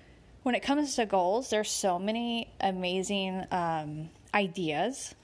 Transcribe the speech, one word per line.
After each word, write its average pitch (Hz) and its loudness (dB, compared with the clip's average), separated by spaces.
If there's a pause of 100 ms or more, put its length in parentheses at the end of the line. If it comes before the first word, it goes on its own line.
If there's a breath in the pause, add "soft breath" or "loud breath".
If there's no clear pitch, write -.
(440 loud breath)
when 240 2
it - 0
comes 285 0
to 226 2
goals, 196 2
there's 214 0
so 180 2
many 233 -2
amazing, 185 0
um, 160 -2 (240)
ideas 185 -2